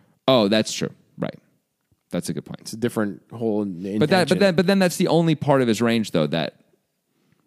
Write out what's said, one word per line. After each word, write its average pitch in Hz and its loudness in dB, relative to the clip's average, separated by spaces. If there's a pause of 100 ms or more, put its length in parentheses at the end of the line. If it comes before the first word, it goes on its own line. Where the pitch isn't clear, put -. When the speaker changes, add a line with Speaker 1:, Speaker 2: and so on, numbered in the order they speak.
(260)
Speaker 1:
Oh, 120 4
that's 110 0
true. - -6 (280)
Right. - -8 (720)
That's 87 -6
a 87 -6
good - -8
point. - -16
Speaker 2:
It's - -14
a 110 -12
different 110 -4 (100)
whole 113 -2
in-, 98 -6
Speaker 1:
But 151 2
that, - 2
but - 2
Speaker 2:
intention. 165 2
Speaker 1:
then, 190 4
but 185 2
then 196 2
that's 185 0
the 175 0
only 165 2
part 143 2
of 120 2
his 110 0
range 113 0
though 80 0
that, 78 -4 (880)